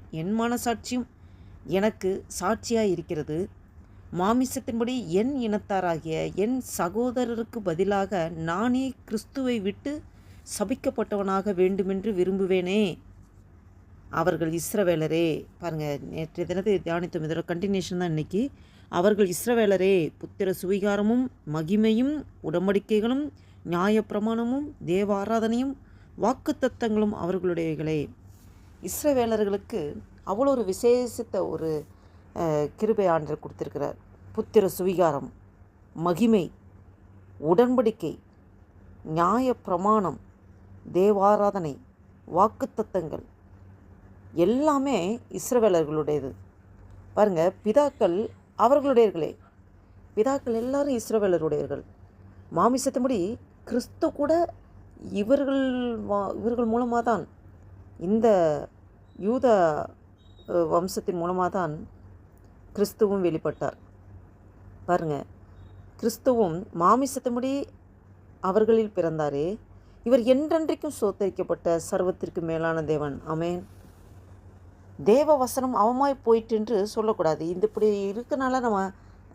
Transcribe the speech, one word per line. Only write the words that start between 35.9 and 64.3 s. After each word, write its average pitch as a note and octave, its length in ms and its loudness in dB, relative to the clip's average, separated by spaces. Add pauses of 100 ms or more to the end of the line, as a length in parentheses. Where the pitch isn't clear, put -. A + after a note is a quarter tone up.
மகிமை, F3 560 2 (920)
உடன்படிக்கை, A3 760 2 (960)
நியாயப்பிரமாணம், G3 1040 2 (760)
தேவாராதனை, G3 840 2 (580)
வாக்குத்தத்தங்கள் F#3+ 880 -2 (1080)
எல்லாமே A#3+ 840 2 (100)
இஸ்ரவேலர்களுடையது. D#3 1040 0 (800)
பாருங்க, F#3 400 4 (100)
பிதாக்கள் G#3+ 640 2 (280)
அவர்களுடையவர்களே. A#3 800 4 (800)
பிதாக்கள் B3+ 380 0
எல்லாரும் C4 440 -2
இஸ்ரவேலருடையவர்கள். D#3+ 880 0 (720)
மாமிசத்தின்படி B3 800 0 (280)
கிறிஸ்து - 480 -4
கூட D#4+ 420 0 (580)
இவர்கள் B3+ 880 0
வா-, G3+ 360 -2
இவர்கள் A#3 300 -2
மூலமாக A#3 360 0
தான், A3+ 260 -2 (720)
இந்த F#3 680 2 (500)
யூத, A#3+ 280 -2 (1040)
அ, F3 140 2
வம்சத்தின் F3+ 520 -2
மூலமாக F3+ 340 -2
தான் F3 380 -4 (880)
கிறிஸ்துவும் G3+ 480 0
வெளிப்பட்டார். D#3+ 500 -2 (1120)